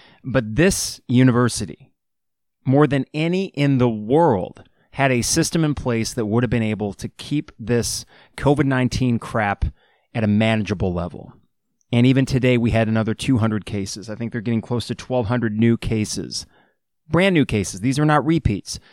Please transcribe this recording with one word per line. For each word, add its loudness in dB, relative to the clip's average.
But -4
this 0
university, 2
more 4
than 0
any -2
in 0
the 2
world, 0
had 0
a 0
system 0
in 0
place -4
that -4
would 2
have 0
been 0
able -4
to -10
keep -8
this -2
covid 2
nineteen 0
crap -2
at -2
a 2
manageable 0
level. -8
And 6
even 6
today, 2
we 0
had 2
another 0
two 0
hundred -2
cases. -8
I -10
think -8
they're -6
getting -2
close -6
to -6
twelve -4
hundred -2
new 4
cases. -4
Brand 2
new 4
cases. -2
These 0
are 2
not 2
repeats -2